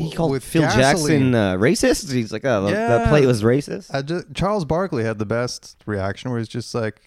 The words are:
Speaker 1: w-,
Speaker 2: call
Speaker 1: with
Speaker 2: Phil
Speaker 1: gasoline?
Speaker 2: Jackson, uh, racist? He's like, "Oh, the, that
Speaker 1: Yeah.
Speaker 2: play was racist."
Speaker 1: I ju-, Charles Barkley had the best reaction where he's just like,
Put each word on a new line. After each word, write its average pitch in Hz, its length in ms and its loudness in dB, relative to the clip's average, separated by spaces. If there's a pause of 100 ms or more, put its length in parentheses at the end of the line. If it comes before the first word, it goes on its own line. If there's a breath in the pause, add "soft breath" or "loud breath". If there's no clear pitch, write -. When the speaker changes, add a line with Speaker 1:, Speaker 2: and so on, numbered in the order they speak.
(100)
Speaker 1:
w-, - 60 -10
Speaker 2:
call 165 140 0
Speaker 1:
with 135 140 -4
Speaker 2:
Phil 165 180 2
Speaker 1:
gasoline? 147 200 4
Speaker 2:
Jackson, 143 540 2
uh, 98 200 2
racist? 165 560 2
He's 120 200 -2
like, 110 120 -8
"Oh, 117 200 2
the, 104 80 2
that 185 300 2
Speaker 1:
Yeah. 233 60 2
Speaker 2:
play 151 180 6
was 117 180 2
racist." 135 500 -2
Speaker 1:
I 139 80 -4
ju-, 156 220 -6 (100)
Charles 196 300 -2
Barkley 160 400 -2
had 113 160 -4
the 110 40 -2
best 117 520 -6 (100)
reaction 98 460 -4
where 117 80 -4
he's 110 80 -8
just - 260 -10
like, 110 320 -6